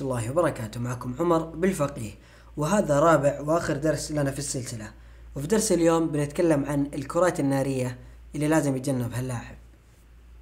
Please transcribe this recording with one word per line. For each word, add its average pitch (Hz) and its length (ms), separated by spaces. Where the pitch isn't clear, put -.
الله 123 300
وبركاته. 135 480
معكم 123 400
عمر 165 240
بالفقيه، 151 720
وهذا 151 420
رابع 143 420
وآخر 156 360
درس 151 340
لنا 143 200
في 135 80
السلسلة. 120 540
وفي 139 120
درس 214 240
اليوم 165 360
بنتكلم 147 580
عن 143 200
الكرات 170 540
النارية 135 600
اللي 147 120
لازم 143 280
يتجنبها 123 440
اللاعب. 127 380